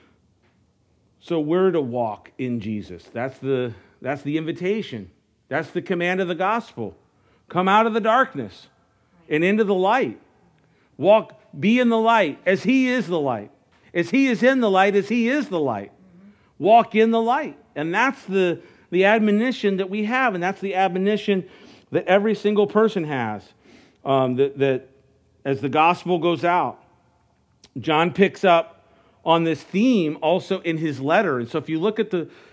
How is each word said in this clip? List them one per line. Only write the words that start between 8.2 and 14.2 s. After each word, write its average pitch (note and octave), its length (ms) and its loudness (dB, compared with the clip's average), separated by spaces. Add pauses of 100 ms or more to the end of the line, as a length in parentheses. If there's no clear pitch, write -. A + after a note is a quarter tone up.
and D#3 160 0
into G#3 220 2
the G3 80 0
light. F#3+ 440 0 (800)
Walk, F#3 420 2 (220)
be G#3+ 200 2
in A#3+ 100 2
the A3+ 100 2
light A3 460 2
as F#3+ 180 0
he B3+ 240 2
is B3 200 -2
the E3+ 120 -2
light. B2 320 -4 (420)
As E3+ 160 -2
he C4+ 180 2